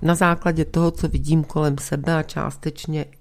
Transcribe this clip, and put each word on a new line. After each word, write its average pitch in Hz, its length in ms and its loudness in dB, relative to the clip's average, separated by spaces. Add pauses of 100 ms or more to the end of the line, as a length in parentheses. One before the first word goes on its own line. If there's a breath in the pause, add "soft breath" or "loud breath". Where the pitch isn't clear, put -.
na 170 120 4
základě 170 500 2
toho, 165 260 2
co 165 180 -2
vidím 151 360 2
kolem 147 340 0
sebe 143 360 -2
a 156 80 2
částečně - 840 -6 (160)